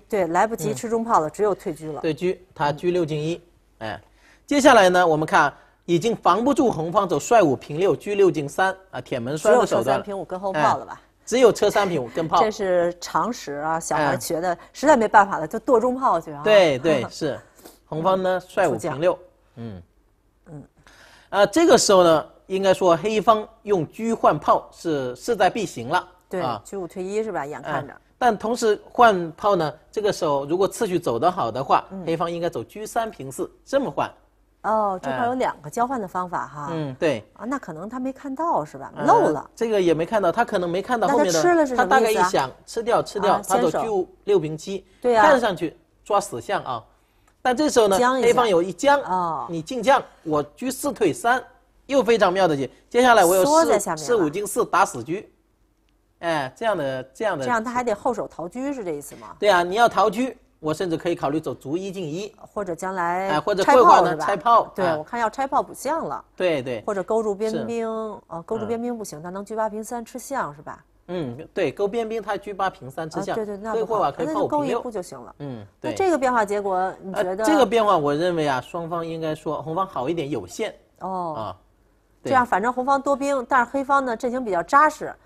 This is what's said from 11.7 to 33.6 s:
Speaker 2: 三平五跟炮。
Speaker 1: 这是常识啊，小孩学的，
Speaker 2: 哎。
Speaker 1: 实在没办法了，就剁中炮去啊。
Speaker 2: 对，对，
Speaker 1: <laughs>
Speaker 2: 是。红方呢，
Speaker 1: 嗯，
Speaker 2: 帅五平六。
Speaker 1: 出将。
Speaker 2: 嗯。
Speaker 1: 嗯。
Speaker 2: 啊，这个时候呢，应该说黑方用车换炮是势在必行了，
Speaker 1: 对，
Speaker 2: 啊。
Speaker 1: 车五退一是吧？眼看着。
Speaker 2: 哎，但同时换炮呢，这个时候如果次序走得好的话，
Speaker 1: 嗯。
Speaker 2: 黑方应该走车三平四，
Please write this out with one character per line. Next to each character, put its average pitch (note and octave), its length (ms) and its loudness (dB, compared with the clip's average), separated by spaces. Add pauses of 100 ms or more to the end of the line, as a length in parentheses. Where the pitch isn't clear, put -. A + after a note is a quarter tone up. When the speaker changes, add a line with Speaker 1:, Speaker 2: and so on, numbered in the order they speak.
Speaker 2:
三 G3+ 180 0
平 E3 140 -2
五 A#2 60 -8
跟 E3 180 -4
炮。 F3 160 4
Speaker 1:
这 A3 80 2
是 F3+ 500 0
常 F3 320 -2
识 - 200 -12
啊， D#3 260 -4
小 D#3+ 160 -6
孩 D3 240 0
学 D#3+ 220 -6
的， F3+ 80 -4
Speaker 2:
哎。 E3+ 100 -4 (140)
Speaker 1:
实 - 120 -8
在 D4+ 120 6
没 A3 100 2
办 G#3 220 6
法 E3 100 -4
了， D#3 80 -6
就 A3 140 -8
剁 B3+ 180 4
中 B3 160 0
炮 A#3+ 260 0
去 D#3+ 120 -12
啊。 C#3+ 100 -10
Speaker 2:
对， F#3 380 6
对， C#3+ 260 2
Speaker 1:
<laughs> - 20 -
Speaker 2:
是。 B2 300 -6 (480)
红 D#3 160 -8
方 F#3+ 180 2
呢， F#3 160 0
Speaker 1:
嗯， F3+ 120 -8
Speaker 2:
帅 G3 180 0
五 B2+ 100 0
平 C#3 240 -6
六。 F3 120 2
Speaker 1:
出 - 60 -4
将。 - 60 -20 (300)
Speaker 2:
嗯。 A2+ 280 -14 (640)
Speaker 1:
嗯。 D3+ 180 -18 (640)
Speaker 2:
啊， G3 180 4
这 E4 220 4
个 A#3+ 100 8
时 - 140 2
候 F#3 100 8
呢， D#3+ 240 4 (220)
应 F#3+ 120 -4
该 F#3+ 140 4
说 F3+ 220 4
黑 G#3+ 240 -2
方 A3 260 2 (160)
用 G3 300 0
车 A3+ 200 -4
换 A3 240 2
炮 - 360 0
是 C3+ 420 -4
势 A#3 220 -4
在 F#3 120 4
必 G#3 160 -6
行 B2 240 -8
了， E3+ 200 -2 (200)
Speaker 1:
对， F#3 140 -6
Speaker 2:
啊。 A#2 220 -6
Speaker 1:
车 - 160 -14
五 F3+ 40 -8
退 E3+ 160 -12
一 G3+ 220 -6
是 A3 80 -8
吧？ D#3+ 160 -6
眼 D3 160 -12
看 D3+ 240 -6
着。 B2+ 60 -18
Speaker 2:
哎， - 60 -20 (200)
但 A3+ 180 2
同 A3+ 200 -4
时 A3 200 2 (140)
换 F#3+ 460 4
炮 G#3 180 0
呢， D#3 180 0 (200)
这 A3 100 -8
个 G3+ 100 2
时 - 120 -6
候 C#3+ 220 0
如 E3 120 -2
果 G3 80 2
次 F#3+ 180 -4
序 F3+ 140 -2
走 B2+ 180 -2
得 D3 140 2
好 F3 180 -2
的 A#2+ 140 -6
话， E3 300 2
Speaker 1:
嗯。 F#3+ 120 -12
Speaker 2:
黑 E3 120 -4
方 E3+ 120 -2
应 E3+ 120 -6
该 E3+ 100 -2
走 A#2+ 140 -8
车 G#3 200 -14
三 A3+ 240 -4
平 C3+ 220 -14
四， D#3+ 180 -8 (160)